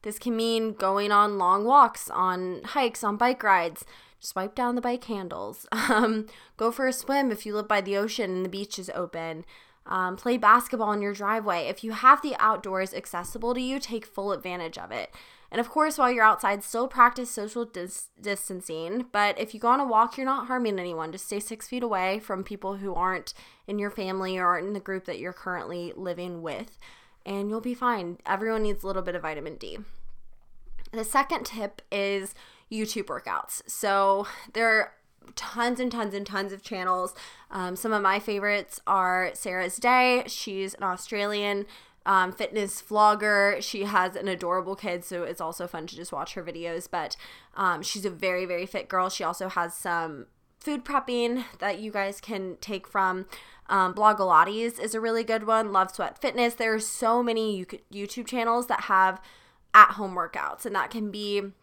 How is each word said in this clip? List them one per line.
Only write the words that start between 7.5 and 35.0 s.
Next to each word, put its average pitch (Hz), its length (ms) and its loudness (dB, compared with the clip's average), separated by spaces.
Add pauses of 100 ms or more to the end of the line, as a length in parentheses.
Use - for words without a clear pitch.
live 214 140 -2
by 208 120 2
the 196 160 -2
ocean 208 340 -2
and 185 140 -2
the 190 60 -4
beach 196 280 -8
is 185 160 -12
open. 165 520 -8 (400)
Um, 185 300 -2
play 247 200 0
basketball 220 560 6
in 208 80 0
your 202 140 -2
driveway. 202 520 0
If 185 160 -6
you 220 100 -6
have 262 280 8
the 285 180 -4
outdoors 190 540 0
accessible 214 600 -6
to 254 60 -2
you, 254 180 -4
take 226 260 -6
full 202 280 -6
advantage 180 440 -8
of - 140 -14
it. 107 200 -8 (400)
And 196 80 -2
of 233 120 -2
course, 311 260 2
while 247 160 4
you're 233 120 4
outside, 202 380 4
still 240 260 -4
practice 247 420 4
social 214 340 -6
dis-, 185 440 -10 (120)
distancing. 196 920 -6
But 208 260 2
if 220 160 -6
you 214 60 -12
go 233 80 2
on 262 120 6
a 277 60 0
walk, 233 320 2
you're 262 80 -2
not 262 200 -2
harming 240 320 0
anyone. 165 320 -6
Just 190 160 -12
stay 202 140 -4
six - 280 -12
feet 247 140 -4
away 196 360 0
from 196 260 -6
people 196 320 -8
who 196 180 -6
aren't 180 380 -2 (340)
in 208 120 -6
your 202 120 -4
family 190 460 -4
or 180 120 2
aren't 175 180 2
in 202 80 -4
the 196 60 -6
group 190 260 -8
that 170 120 -8
you're 170 140 -10
currently 175 640 -8
living 175 460 -8
with. 165 360 -10 (460)
And 202 260 -4
you'll 220 100 -4
be 240 140 -4
fine. 214 520 -2
Everyone 220 380 0
needs 208 180 0
a 185 40 -6
little 190 160 -2
bit 175 120 -4
of 175 80 -4
vitamin 156 320 -8
D. - 240 -12 (1120)
The 220 120 -6
second 269 400 0
tip 208 360 -8 (120)
is 196 420 -2 (360)
YouTube 214 340 -4
workouts. - 640 -6
So 196 580 2 (280)
there 226 140 2
are 220 240 4 (440)